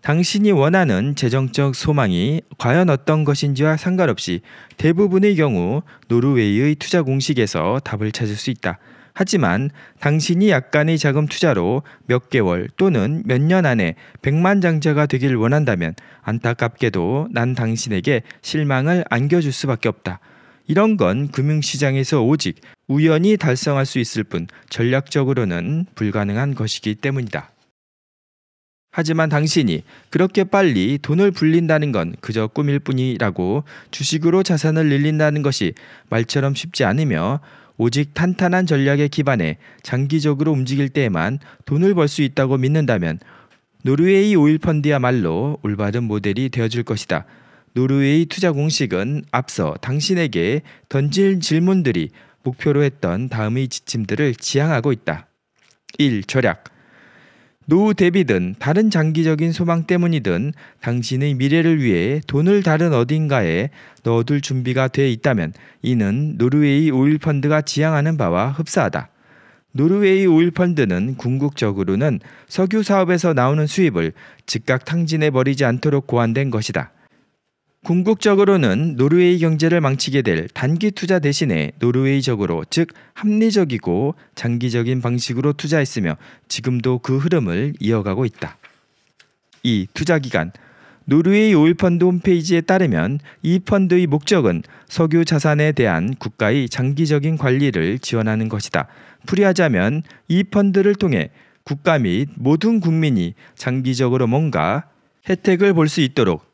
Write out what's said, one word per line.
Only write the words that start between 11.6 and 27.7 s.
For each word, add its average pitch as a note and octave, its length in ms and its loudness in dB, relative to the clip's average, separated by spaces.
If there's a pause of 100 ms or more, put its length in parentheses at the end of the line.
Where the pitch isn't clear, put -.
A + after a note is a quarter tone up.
몇 B2 240 -2
개월 F2+ 460 0
또는 D#3 480 0
몇 C3 160 0
년 E3+ 260 2
안에 G#2 300 0 (260)
백만장자가 D#3+ 840 2
되길 C3+ 280 0
원한다면 A2+ 600 0 (280)
안타깝게도 A#2 1080 -2
난 A#2+ 220 -2
당신에게 A2+ 680 -2 (200)
실망을 D3+ 680 -2
안겨줄 C#3+ 400 0
수밖에 B2+ 380 -4
없다. F#2 320 -8 (480)
이런 G#3 280 2
건 B2+ 320 0
금융시장에서 C#3 960 -2
오직 B2+ 380 0 (280)
우연히 D#3+ 480 2
달성할 C#3 500 0
수 - 120 -6
있을 A2 260 -4
뿐 E2+ 220 -6 (220)
전략적으로는 B2+ 1300 -2
불가능한 G#2+ 600 -2
것이기 A2 420 -6
때문이다. B2+ 540 -6 (1400)